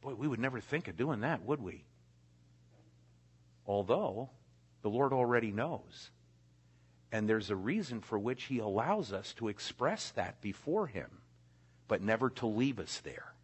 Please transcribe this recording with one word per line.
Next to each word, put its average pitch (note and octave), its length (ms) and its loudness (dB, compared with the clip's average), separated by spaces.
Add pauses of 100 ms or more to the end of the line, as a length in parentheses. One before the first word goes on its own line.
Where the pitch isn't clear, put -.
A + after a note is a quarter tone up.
Boy, C3+ 140 -6
we A#2+ 120 0
would B2 120 0
never B2+ 200 0
think D3+ 280 -4
of E2+ 100 -8
doing B2 240 0
that, D3 220 0
would D3+ 180 -2
we? F2 240 -10 (1800)
Although G#2+ 640 0 (520)
the G#2+ 80 0
Lord C3 240 4
already A#2+ 380 4
knows. B2 580 -4 (1000)
And G#2+ 180 2
there's A2 200 4
a G#2 60 2
reason B2 460 -2
for - 180 -2
which A#2+ 240 -2
he C3 160 -2
allows A2 540 0
us G2 200 -6
to A2+ 140 -4
express C3 640 -2
that - 300 -4
before D#3 460 -2
him, G2+ 220 -6 (760)
but G2 140 2
never A2+ 300 4
to B2+ 160 -4
leave A2+ 320 2
us - 260 -6
there. - 280 -12 (100)